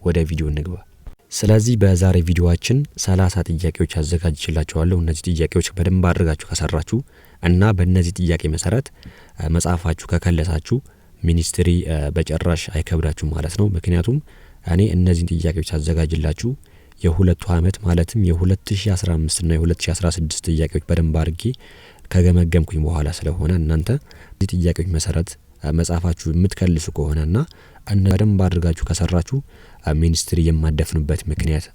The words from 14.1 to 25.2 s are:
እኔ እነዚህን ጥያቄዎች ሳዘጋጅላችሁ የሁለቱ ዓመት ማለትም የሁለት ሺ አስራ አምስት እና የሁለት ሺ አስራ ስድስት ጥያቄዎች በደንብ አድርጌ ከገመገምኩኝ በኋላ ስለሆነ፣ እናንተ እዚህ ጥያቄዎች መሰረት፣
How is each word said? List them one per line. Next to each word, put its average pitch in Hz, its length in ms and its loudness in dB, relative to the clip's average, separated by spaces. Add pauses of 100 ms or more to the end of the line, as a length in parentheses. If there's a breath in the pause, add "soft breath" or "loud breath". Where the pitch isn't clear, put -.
እኔ 87 240 2
እነዚህን 87 400 2
ጥያቄዎች 82 400 -2
ሳዘጋጅላችሁ 78 840 -2 (500 soft breath)
የሁለቱ 90 480 2
ዓመት 87 320 2
ማለትም 85 420 0
የሁለት 90 480 0
ሺ 101 200 -2
አስራ 90 200 -2
አምስት 80 280 -2
እና 82 120 0
የሁለት 82 300 0
ሺ - 80 -4
አስራ 82 220 -2
ስድስት 80 340 -6
ጥያቄዎች 80 400 -2
በደንብ 82 320 0
አድርጌ 80 260 -4 (680 loud breath)
ከገመገምኩኝ 87 720 2
በኋላ 76 320 0
ስለሆነ፣ 82 420 -2
እናንተ 80 340 0 (420 loud breath)
እዚህ - 200 -4
ጥያቄዎች 87 400 0
መሰረት፣ 80 380 -2 (280)